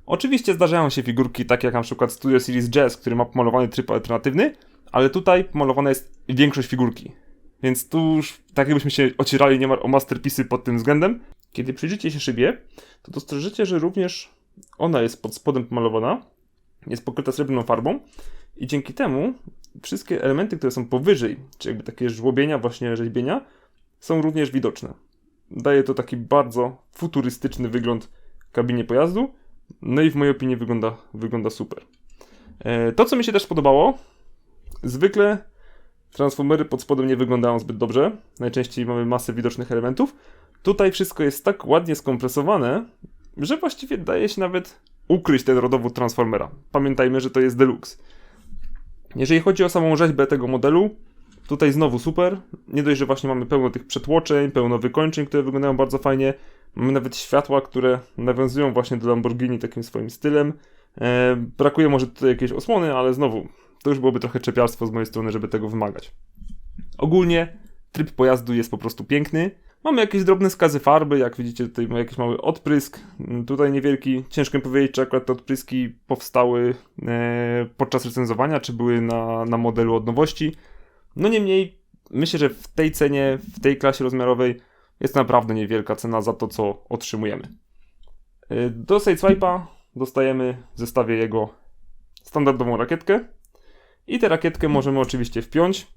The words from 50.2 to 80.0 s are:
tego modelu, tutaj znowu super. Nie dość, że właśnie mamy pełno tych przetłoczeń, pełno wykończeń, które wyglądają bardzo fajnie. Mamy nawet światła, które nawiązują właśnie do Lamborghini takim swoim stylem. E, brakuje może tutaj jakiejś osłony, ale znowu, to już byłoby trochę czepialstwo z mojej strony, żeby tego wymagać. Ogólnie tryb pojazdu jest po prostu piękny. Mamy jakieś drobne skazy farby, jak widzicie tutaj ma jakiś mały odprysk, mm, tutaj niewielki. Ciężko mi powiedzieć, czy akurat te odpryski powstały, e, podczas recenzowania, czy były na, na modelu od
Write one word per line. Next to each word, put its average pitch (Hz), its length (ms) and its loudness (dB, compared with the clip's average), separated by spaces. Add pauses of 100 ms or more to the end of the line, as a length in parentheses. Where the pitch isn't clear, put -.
tego 127 200 0
modelu, 143 420 4 (580)
tutaj 147 240 2
znowu 139 280 2
super. 180 420 0 (260)
Nie 143 160 -2
dość, 143 160 2
że 139 60 0
właśnie 135 240 0
mamy 127 160 -2
pełno 127 240 2
tych - 180 -8
przetłoczeń, 147 640 0
pełno 120 260 2
wykończeń, 151 480 0
które 143 180 0
wyglądają 135 340 0
bardzo 135 200 0
fajnie. 135 360 0 (420)
Mamy 127 160 0
nawet 127 260 -2
światła, 139 440 0
które 127 380 0 (180)
nawiązują 127 560 0
właśnie 123 240 0
do 113 120 -2
Lamborghini 120 500 0
takim 117 240 -8
swoim 113 260 -8
stylem. 147 440 0 (480)
E, 123 340 2 (220)
brakuje 147 320 4
może 131 180 2
tutaj 131 220 0
jakiejś 123 220 0
osłony, 175 440 0
ale 127 180 2
znowu, 123 340 -2 (360)
to 143 60 0
już 139 100 0
byłoby 127 200 2
trochę 123 200 -4
czepialstwo 120 460 0
z 110 60 -6
mojej 113 140 -4
strony, 110 260 -4
żeby 107 160 -4
tego 107 220 -4
wymagać. 107 460 -6 (840)
Ogólnie 170 600 2 (340)
tryb 151 200 -4
pojazdu 123 420 2
jest 117 180 0
po 123 60 -6
prostu 113 260 -10
piękny. 147 480 -2 (320)
Mamy 285 180 2
jakieś 202 220 0
drobne 190 260 4
skazy 151 300 2
farby, 147 400 4
jak 120 160 0
widzicie 120 320 -6
tutaj 117 200 -4
ma 117 120 -2
jakiś 117 180 -6
mały 120 240 -2
odprysk, 147 580 -2 (200)
mm, 120 260 -8
tutaj 139 260 2
niewielki. 135 580 0
Ciężko 143 280 -2
mi 135 40 0
powiedzieć, 135 300 2
czy 131 100 0
akurat 127 240 0
te 131 80 0
odpryski 127 560 -4 (180)
powstały, 123 680 2 (320)
e, 120 600 -2 (100)
podczas 131 280 -2
recenzowania, 123 540 -2
czy 135 140 -8
były 120 280 2
na, 113 440 -2
na 117 120 0
modelu 117 380 2
od 110 100 -2